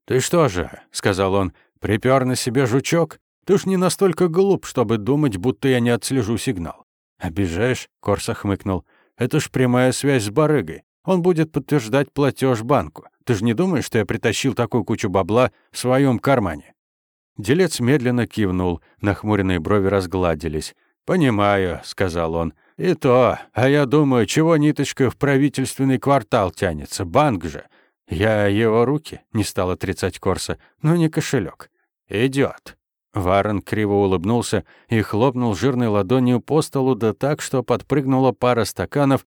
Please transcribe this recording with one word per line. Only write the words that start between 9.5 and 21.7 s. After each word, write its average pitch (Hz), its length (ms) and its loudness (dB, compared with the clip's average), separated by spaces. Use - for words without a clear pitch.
связь 135 320 0
с 104 40 -6
барыгой. 120 540 0
Он 180 160 0
будет 160 320 0
подтверждать 135 580 -2
платёж 131 520 0
банку. 117 420 -2
Ты 120 120 0
же 98 100 -2
не 120 80 2
думаешь, 170 320 0
что - 140 -2
я 101 60 0
притащил 110 480 -2
такую 117 300 -2
кучу 113 240 -4
бабла 98 440 2
в - 60 -16
своём 127 420 2
кармане?" 104 540 -2
Делец 151 420 0
медленно 123 480 2
кивнул, 92 540 -2
нахмуренные 101 600 0
брови 95 280 0
разгладились. 85 880 -2
"Понимаю", — 101 800 2